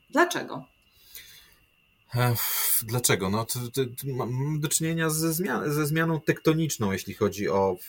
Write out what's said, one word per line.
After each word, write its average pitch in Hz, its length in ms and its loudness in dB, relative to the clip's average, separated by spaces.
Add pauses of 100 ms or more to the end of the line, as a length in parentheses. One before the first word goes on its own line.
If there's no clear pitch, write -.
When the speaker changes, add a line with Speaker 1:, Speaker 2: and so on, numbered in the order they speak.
(100)
Speaker 1:
Dlaczego? - 540 0 (1500)
Speaker 2:
E, 120 200 4 (480)
dlaczego? 110 480 0
No, 110 140 0
to, - 140 -4
to, 123 260 -4
to 127 420 -6
mamy 139 340 -2
do 151 80 -2
czynienia 160 420 0
ze 160 220 0
zmian-, 185 380 -2
ze 151 160 0
zmianą 160 340 2
tektoniczną, 156 720 2
jeśli 95 220 -4
chodzi 98 340 0
o, 98 280 2 (120)